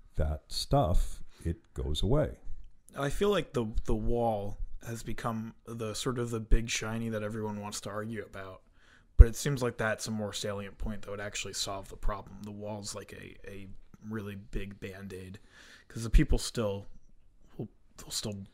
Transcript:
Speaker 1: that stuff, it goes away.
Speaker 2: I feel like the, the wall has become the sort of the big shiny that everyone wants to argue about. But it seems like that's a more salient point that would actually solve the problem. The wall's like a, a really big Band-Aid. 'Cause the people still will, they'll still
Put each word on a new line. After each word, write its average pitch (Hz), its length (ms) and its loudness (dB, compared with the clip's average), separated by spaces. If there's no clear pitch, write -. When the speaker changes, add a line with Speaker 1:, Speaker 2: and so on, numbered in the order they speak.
Speaker 1:
that 76 320 0
stuff, - 720 4
it 85 120 -2
goes 73 260 -2
away. 123 300 4
Speaker 2:
I 139 140 -2
feel 202 180 2
like 185 240 0
the, 120 140 0
the 120 100 4
wall 110 640 2
has 117 160 -8
become 113 500 -4
the 113 260 -6
sort 123 240 -2
of 120 140 -2
the 117 80 -2
big 113 320 6
shiny 113 380 -2
that 110 120 -2
everyone 107 400 -4
wants 104 200 -8
to 104 100 -6
argue 107 340 -6
about. 95 360 -14
But 120 100 12
it 107 80 -2
seems 143 260 -2
like 120 160 -2
that's 110 300 -2
a 113 40 -4
more 107 220 -4
salient 101 460 -6
point 104 240 -4
that 101 80 -8
would 101 80 -6
actually 101 340 -8
solve 98 360 -6
the 95 80 -14
problem. 98 440 -2
The 104 100 -10
wall's 104 440 -8
like 98 180 -14
a, 98 220 -16
a 98 200 -12
really 104 260 -6
big 101 440 -6
Band-Aid. 95 580 -12
'Cause 117 160 -10
the 117 60 -4
people 135 280 8
still 101 480 -2
will, - 120 -8
they'll - 140 -16
still 107 240 -4